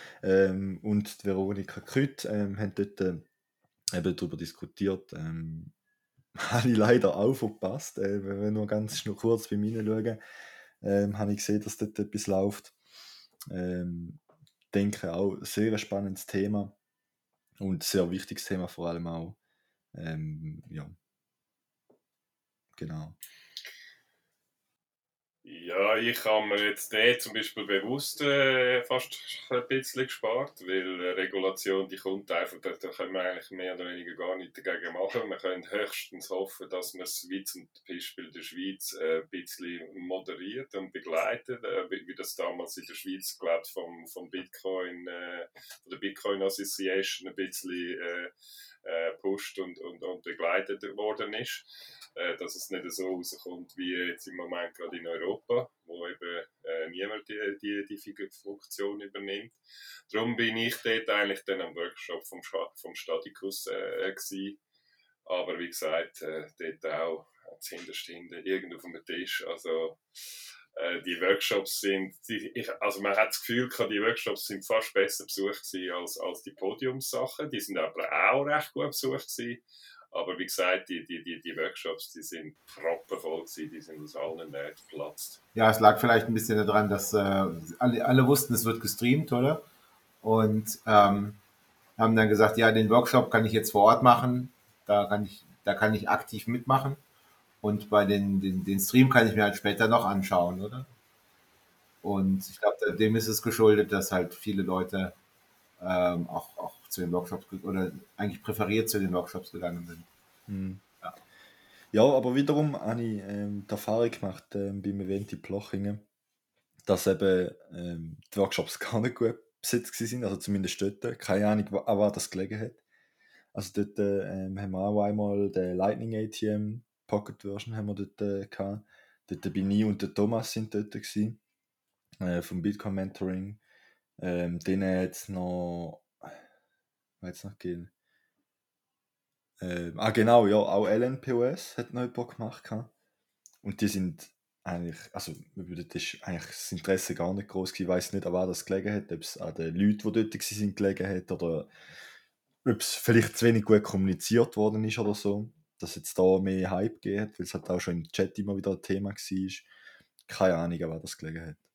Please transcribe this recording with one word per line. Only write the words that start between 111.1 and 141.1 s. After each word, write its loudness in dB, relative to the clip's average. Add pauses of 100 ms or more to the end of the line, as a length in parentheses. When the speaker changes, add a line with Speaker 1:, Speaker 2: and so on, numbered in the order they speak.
Speaker 1:
Ja, 8
aber 6
wiederum 2
habe -2
ich, -4
ähm, -6
die -6
Erfahrung 0
gemacht, -8 (100)
ähm, -4
beim -2
Event -4
in -12
Plochingen, -4 (840)
dass 4
eben, 4 (240)
ähm, -8 (140)
die -6
Workshops 0
<laughs> -
gar -2
nicht 0
gut 2 (200)
besetzt 0
gewesen -4
sind, -4
also -2
zumindest -2
dort. -4
Keine 2
Ahnung, 4
wa-, -2
an 2
was 4
das -6
gelegen -4
hat. -8 (800)
Also -2
dort, -10
ähm, 0
haben -6
wir -2
auch 2
einmal 2
den -2
Lightning 0
A -2
T -6
M -2 (240)
Pocket -4
Version -8
haben -4
wir -4
dort, -10
äh, -4
gehabt. -8 (440)
Dort -6
bin 0
ich 4
und 0
der -4
Thomas 0
sind -6
dort -2
gewesen, -4 (800)
äh, -2
vom -6
Bitcoin -2
Mentoring. -6 (600)
Ähm, -2
denen 2
hat's -6
noch, -6 (1200)
was -10
hat's -14
noch -14
gegeben? -8 (1700)
Ähm, -6
ah, 2
genau, 8
ja, 6
auch 4
L 4
N -2